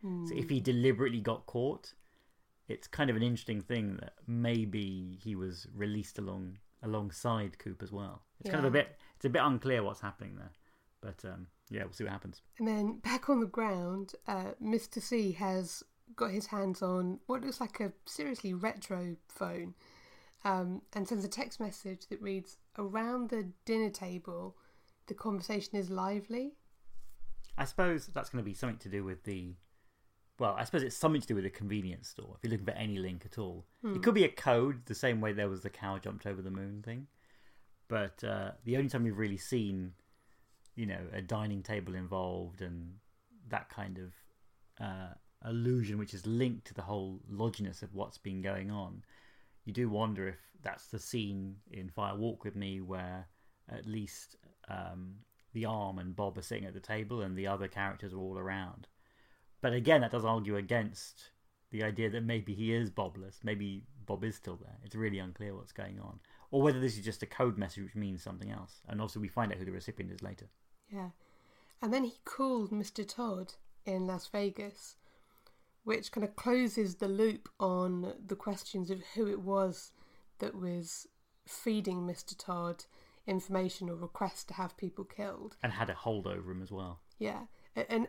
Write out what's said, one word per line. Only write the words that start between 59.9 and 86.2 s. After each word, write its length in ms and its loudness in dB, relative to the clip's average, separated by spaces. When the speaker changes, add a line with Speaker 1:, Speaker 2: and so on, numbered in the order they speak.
Speaker 1:
that 100 4
does 140 2
argue 320 4
against 760 0
the 120 0
idea 280 2
that 120 0
maybe 320 2
he 180 2
is 180 4
Bobless. 540 -4
Maybe 400 -2
Bob 180 -2
is 100 0
still 220 -8
there. 260 -14
It's 120 -14
really 240 2
unclear 360 -6
what's 180 -12
going 280 -8
on. 200 -10
Or 120 8
whether 180 8
this 180 2
is 60 -8
just 180 -2
a 40 -4
code 320 4
message 260 -2
which 100 -10
means 280 -2
something 280 -8
else. 380 -10
And 120 -2
obviously 220 -2
we 60 0
find 240 2
out 60 -4
who 60 -4
the 80 -4
recipient 380 -6
is 120 -8
later. 260 -10
Speaker 2:
Yeah. 200 -6
And 100 4
then 120 6
he 200 -4
called 480 2
Mister 320 -2
Todd 500 -4
in 220 0
Las 220 -4
Vegas, 680 -2
which 280 0
kind 120 0
of 100 -2
closes 640 4
the 120 2
loop 400 6
on 540 4
the 100 -2
questions 540 -2
of 120 -2
who 120 4
it 140 0
was 520 2
that 160 -2
was 520 -4
feeding 600 0
Mister 280 -6
Todd 500 -2
information 640 0
or 60 -2
requests 500 -4
to 100 -10
have 220 -4
people 280 -4
killed. 580 -8
Speaker 1:
And 100 2
had 160 2
a 60 0
hold 320 0